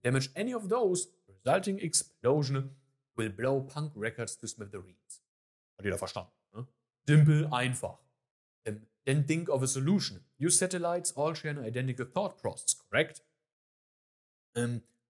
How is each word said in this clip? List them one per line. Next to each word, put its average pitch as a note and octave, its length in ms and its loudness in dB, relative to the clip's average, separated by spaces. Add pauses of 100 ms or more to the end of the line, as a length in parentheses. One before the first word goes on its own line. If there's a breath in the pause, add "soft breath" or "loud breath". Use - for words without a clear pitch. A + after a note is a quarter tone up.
Damage C3 320 2
any A#3+ 180 -4
of G#3+ 160 -6
those, G3+ 380 2 (200)
the - 60 -20
resulting F#3+ 460 0
explosion C3+ 920 0 (440)
will A2 140 -2
blow B2+ 320 0
Punk D3 340 -8
Records A2 420 -6
to A2+ 100 -12
smithereens. G2 760 -14 (560)
Hat G2 80 -10
jeder F2+ 140 2
verstanden, F#2 320 -8 (220)
ne? A#2 140 -12 (400)
Simpel, D3+ 460 8
einfach. B2 460 -2 (640)
Ähm, G#2+ 220 -8 (180)
then C#3 220 2
think D#3+ 220 0
of C3+ 120 2
a C3 60 0
solution. C3+ 540 0 (160)
You D#3 120 0
satellites F3+ 640 2
all D3+ 200 0
share D#3 160 -6
an C#3+ 120 -6
identical B2 420 -4
thought - 360 -4
process, - 340 -2 (140)
correct? D3+ 320 0 (1300)
Ähm, A#2+ 260 -2 (280)